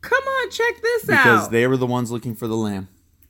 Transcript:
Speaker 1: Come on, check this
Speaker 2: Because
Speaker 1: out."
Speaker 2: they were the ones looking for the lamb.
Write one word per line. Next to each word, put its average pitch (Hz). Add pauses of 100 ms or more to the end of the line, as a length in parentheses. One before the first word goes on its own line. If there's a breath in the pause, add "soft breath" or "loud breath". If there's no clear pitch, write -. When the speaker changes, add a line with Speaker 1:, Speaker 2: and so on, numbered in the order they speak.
Speaker 1:
Come 539
on, 539
check 466
this 466
Speaker 2:
Because 262
Speaker 1:
out." -
Speaker 2:
they 117
were 131
the 127
ones 123
looking 117
for 117
the 110
lamb. 101 (420)